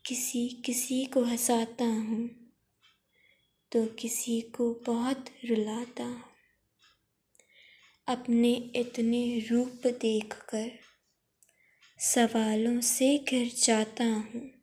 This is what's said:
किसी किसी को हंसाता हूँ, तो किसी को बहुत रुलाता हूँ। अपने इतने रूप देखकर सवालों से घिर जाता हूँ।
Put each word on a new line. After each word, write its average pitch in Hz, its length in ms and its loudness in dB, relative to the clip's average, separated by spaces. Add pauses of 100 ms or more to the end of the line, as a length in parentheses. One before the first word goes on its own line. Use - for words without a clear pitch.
किसी 247 420 -2 (160)
किसी 254 400 0
को 262 200 2
हंसाता 233 600 0
हूँ, 226 440 0 (1400)
तो 226 120 2 (140)
किसी 233 420 -2
को 233 460 -4
बहुत 247 420 -2 (160)
रुलाता 233 600 -2
हूँ। 240 180 -8 (1900)
अपने 240 440 4 (240)
इतने 240 460 0 (280)
रूप 247 360 2
देखकर 220 840 -2 (1300)
सवालों 226 800 2
से 262 380 4
घिर 247 400 -2
जाता 220 460 2
हूँ। 226 380 -2 (200)